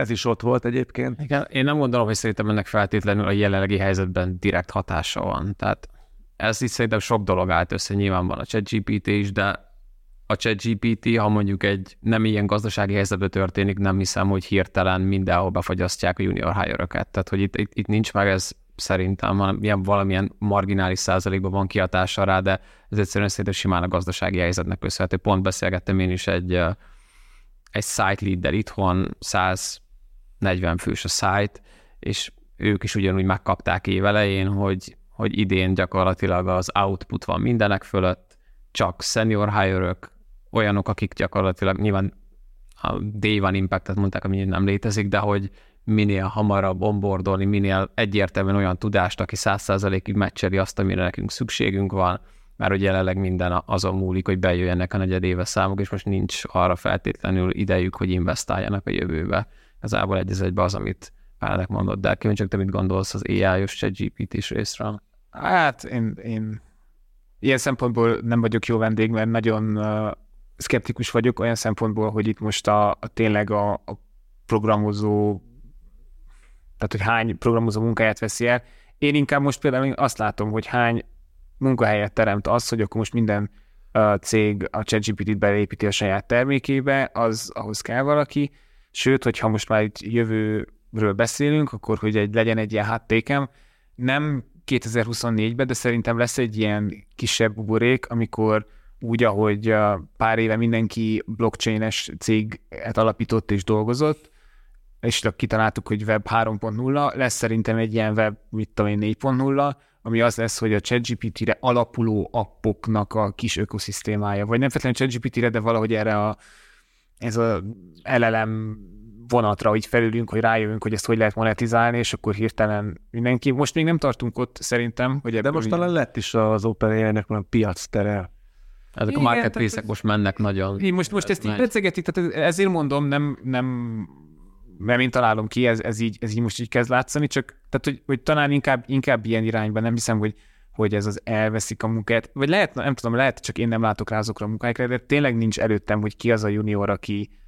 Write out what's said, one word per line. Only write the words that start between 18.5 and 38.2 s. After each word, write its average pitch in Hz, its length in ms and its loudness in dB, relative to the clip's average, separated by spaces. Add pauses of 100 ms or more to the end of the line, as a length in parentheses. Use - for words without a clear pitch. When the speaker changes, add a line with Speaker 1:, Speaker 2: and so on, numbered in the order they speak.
Speaker 2:
szerintem, 95 600 0
hanem 98 240 2
ilyen 104 220 0
valamilyen 98 540 0
marginális 98 640 0
százalékban 95 520 0
van 98 160 0
kihatása 92 560 0
rá, 95 160 2
de 95 200 0 (300)
ez 104 80 -4
egyszerűen 101 320 0
szerintem 98 240 -4
simán 90 300 0
a 90 40 -2
gazdasági 90 500 -2
helyzetnek 87 420 0
köszönhető. 92 380 -2
Pont 95 240 2
beszélgettem 92 580 0
én 92 100 2
is 90 180 -4
egy, 90 260 0
ö, 87 160 2 (1000)
egy 107 120 -4
site 101 420 0
leaddel 90 280 0
itthon, 95 680 0
száznegyven - 1600 -4
fős - 280 -4
a - 20 -6
site, 101 540 0 (380)
és - 320 -6 (240)
ők 104 280 0
is - 120 -2
ugyanúgy 95 300 2
megkapták 92 600 0
év 95 180 2
elején, 101 420 2
hogy, 98 500 -2 (120)
hogy 104 280 -4
idén 95 360 2
gyakorlatilag 92 760 2
az 92 320 0
output 98 460 -2
van 87 160 -2
mindenek 107 420 0
fölött, - 540 -2 (340)